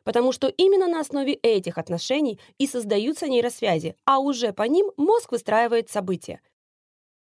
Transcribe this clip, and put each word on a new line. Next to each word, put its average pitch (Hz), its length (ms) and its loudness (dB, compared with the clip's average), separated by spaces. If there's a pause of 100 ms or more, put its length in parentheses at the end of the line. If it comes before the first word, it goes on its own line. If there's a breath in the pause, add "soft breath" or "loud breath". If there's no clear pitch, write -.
потому 240 300 2
что 269 160 -2
именно 381 380 4
на 339 120 -2
основе 285 360 -2
этих 202 420 0
отношений 214 600 -4 (200 soft breath)
и 277 100 0
создаются 240 600 -2
нейросвязи, 220 760 -2
а 269 160 2
уже 247 320 -2
по 202 120 -6
ним 349 340 2
мозг 427 340 2
выстраивает 233 580 0
события. 185 520 -6 (880)